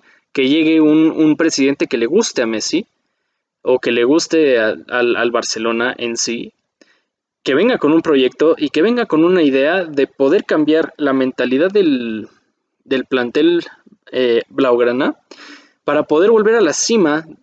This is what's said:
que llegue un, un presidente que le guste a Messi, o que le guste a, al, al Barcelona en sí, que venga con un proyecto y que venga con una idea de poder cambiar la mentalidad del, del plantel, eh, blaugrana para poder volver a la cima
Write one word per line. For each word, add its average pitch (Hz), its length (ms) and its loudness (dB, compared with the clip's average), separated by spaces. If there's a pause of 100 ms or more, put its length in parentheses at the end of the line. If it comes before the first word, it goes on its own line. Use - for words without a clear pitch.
(320)
que 135 160 0
llegue 160 340 2
un, 156 300 4
un 156 240 2
presidente 139 520 0
que 127 100 -4
le 117 80 0
guste 143 360 -2
a 120 40 0
Messi, 110 420 -4 (760)
o 127 180 0
que 131 120 -4
le 120 120 0
guste 147 560 2
a, 107 160 -2 (120)
al, 120 280 -2
al 120 160 -2
Barcelona 117 680 -4
en 117 200 -8
sí, - 360 -8 (880)
que 139 100 -2
venga 208 240 2
con 151 140 0
un 165 100 2
proyecto 147 560 0
y 147 120 -4
que 147 120 -2
venga 233 240 0
con 156 180 0
una 180 200 2
idea 147 400 0
de 139 240 -2
poder 143 380 0
cambiar 156 520 0
la 143 160 -2
mentalidad 131 580 -2
del, 127 560 -2 (560)
del 127 220 -4
plantel, 147 600 0 (460)
eh, 120 380 0
blaugrana 123 680 0 (640)
para 147 200 -2
poder 170 280 2
volver 220 240 2
a 233 60 2
la 151 120 2
cima 160 540 0 (160)